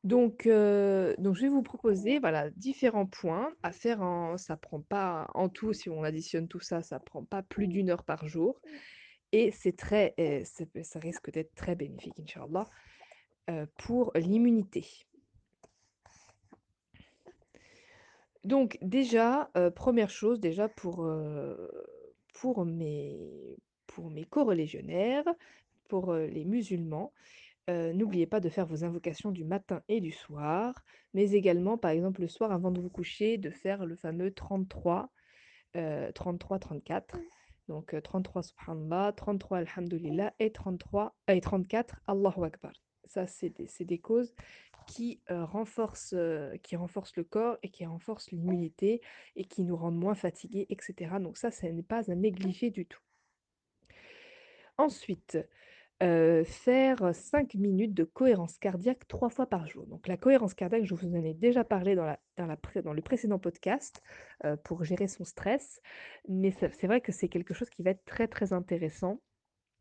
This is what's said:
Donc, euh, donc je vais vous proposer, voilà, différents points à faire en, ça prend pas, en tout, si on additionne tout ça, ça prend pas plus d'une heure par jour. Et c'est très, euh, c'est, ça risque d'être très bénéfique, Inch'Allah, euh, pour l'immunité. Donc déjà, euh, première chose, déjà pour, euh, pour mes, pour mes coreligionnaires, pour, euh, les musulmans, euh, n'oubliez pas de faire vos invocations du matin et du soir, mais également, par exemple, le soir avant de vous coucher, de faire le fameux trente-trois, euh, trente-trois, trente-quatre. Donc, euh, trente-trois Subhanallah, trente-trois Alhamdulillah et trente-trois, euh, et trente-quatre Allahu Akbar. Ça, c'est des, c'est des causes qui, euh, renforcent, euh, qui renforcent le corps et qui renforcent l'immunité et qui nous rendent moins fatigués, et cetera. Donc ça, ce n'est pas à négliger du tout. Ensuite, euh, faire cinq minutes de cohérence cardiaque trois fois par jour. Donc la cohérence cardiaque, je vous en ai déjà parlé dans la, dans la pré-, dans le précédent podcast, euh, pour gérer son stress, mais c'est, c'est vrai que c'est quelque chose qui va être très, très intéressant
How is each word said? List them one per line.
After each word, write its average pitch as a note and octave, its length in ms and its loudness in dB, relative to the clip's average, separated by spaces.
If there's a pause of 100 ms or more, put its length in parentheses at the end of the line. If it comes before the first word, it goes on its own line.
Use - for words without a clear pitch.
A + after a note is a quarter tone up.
Donc, A#3 420 4
euh, G3+ 720 6
donc F#3+ 180 2
je G3 60 -4
vais C4+ 80 4
vous C#4 140 4
proposer, G#3+ 560 2
voilà, D#3 320 0
différents A3 560 0
points F#3+ 440 -2 (100)
à F3 120 -4
faire A#3 280 -2
en, F3 360 -2
ça D#3+ 180 -8
prend D#3 240 -10
pas, F3+ 540 -2
en F#3 160 2
tout, G#3+ 240 -4
si G3 160 -8
on D#3 140 -4
additionne D#3+ 440 -2
tout F3 140 -10
ça, E3+ 200 -4
ça D3+ 180 -8
prend - 260 -12
pas G3 180 -4
plus G3+ 240 -2
d'une F#3 220 0
heure F3 140 0
par D#3 220 -6
jour. E3 360 0 (720)
Et A3 180 6
c'est F3+ 240 0
très, G#3 420 2
euh, D3 280 2
c'est, - 380 -12
ça - 160 -12
risque E3 300 -8
d'être D#3+ 260 -6
très F3+ 200 -4
bénéfique, C#3+ 460 -10
Inch'Allah, D#3 480 -6 (800)
euh, D#3 160 -4 (140)
pour A#3+ 360 0
l'immunité. G#3+ 680 4 (3500)
Donc B3+ 360 4
déjà, A#3 760 4
euh, F3 140 6
première A3+ 400 2
chose, A3+ 280 2
déjà G3 300 0
pour, F3+ 340 -6
euh, D3+ 640 -4 (680)
pour A#3 300 -2
mes, D3 960 -6 (300)
pour E3 220 -12
mes D#3 140 -10
coreligionnaires, G#3 1040 0 (640)
pour, F#3 220 -2
euh, D#3+ 160 0
les D#3 180 -6
musulmans, F3 680 -2 (580)
euh, E3+ 220 0
n'oubliez F3+ 360 2
pas G#3+ 120 2
de F3 80 0
faire F3 180 0
vos D#3+ 200 -4
invocations E3+ 440 -4
du F3+ 140 -4
matin F#3 460 -4
et A3 100 2
du E3 120 -4
soir, D#3 760 -4 (280)
mais G3 180 4
également, F#3+ 460 4
par F#3+ 140 2
exemple, F#3 300 0
le E3+ 80 -2
soir G#3+ 240 -2
avant F#3 180 0
de F3+ 80 0
vous F3 100 -6
coucher, G#3+ 480 -2
de F3 120 -6
faire G3 360 -4
le E3 120 -8
fameux F3 360 -4
trente-trois, F#3+ 800 -2 (640)
euh, D#3 380 -4
trente-trois, F3+ 460 -4
trente-quatre. - 580 -6 (500)
Donc, D#3 260 -8
euh, D#3 60 -4
trente-trois F#3 440 -4
Subhanallah, E3 680 -4
trente-trois G3+ 460 -4
Alhamdulillah F3 840 -2
et A3 140 2
trente-trois, G3+ 640 -4 (120)
euh, G3 40 8
et F#3 80 6
trente-quatre G3+ 680 -2
Allahu G3 380 2
Akbar. D3+ 260 -10 (320)
Ça, F#3 240 -4
c'est - 220 -6
des, - 180 -12
c'est - 160 -12
des F3 160 -4
causes A#3 340 0 (540)
qui, A#3 320 -8 (100)
euh, F3 140 -2
renforcent, G#3 720 -6
euh, D#3+ 480 -2
qui - 140 -8
renforcent F3+ 400 -8
le E3+ 80 -4
corps A3+ 380 0
et F#3+ 60 -8
qui - 160 -12
renforcent E3+ 460 -10
l'immunité F3+ 680 0 (340)
et F#3+ 80 -8
qui - 200 -4
nous F3 120 -2
rendent E3+ 240 -2
moins G3 160 0
fatigués, F#3+ 540 -6
et G3+ 100 -4
cetera. F#3 400 -6
Donc F3+ 180 -6
ça, A#3 140 -4
ce - 140 -8
n'est E3+ 180 -4
pas A3 260 -4
à F3 60 0
négliger F#3+ 540 0
du F#3 160 -6
tout. - 160 -20 (1800)
Ensuite, - 600 0 (680)
euh, E3 400 6
faire B3 720 4
cinq - 400 0
minutes G3+ 400 2
de E3 80 4
cohérence F#3+ 560 2
cardiaque G3 480 -2
trois A#3 220 -2
fois B3+ 180 -2
par E3+ 180 -2
jour. - 220 -14
Donc - 200 -12
la F3+ 80 -2
cohérence A#3+ 380 6
cardiaque, G#3 320 0
je F#3+ 80 -4
vous F3 220 -4
en E3 80 0
ai D#3+ 100 -2
déjà A#3 300 4
parlé G3 320 2
dans E3+ 100 2
la, D3 140 -4 (160)
dans F3 100 -6
la D#3 100 -4
pré-, - 280 -6
dans D3+ 100 -6
le D#3 80 -2
précédent G#3 380 0
podcast, - 640 -4 (420)
euh, D3 120 0
pour E3+ 260 -6
gérer F3+ 240 0
son - 160 -8
stress, - 580 -4 (460)
mais F#3+ 240 2
c'est, F#3+ 240 0
c'est - 100 -4
vrai A#3 160 4
que G#3 100 -4
c'est F3 180 -2
quelque F3 260 -4
chose - 160 -6
qui - 100 -14
va F3+ 80 2
être F#3+ 160 -4
très, - 220 -2
très F#3+ 260 -2
intéressant F3+ 640 -2 (600)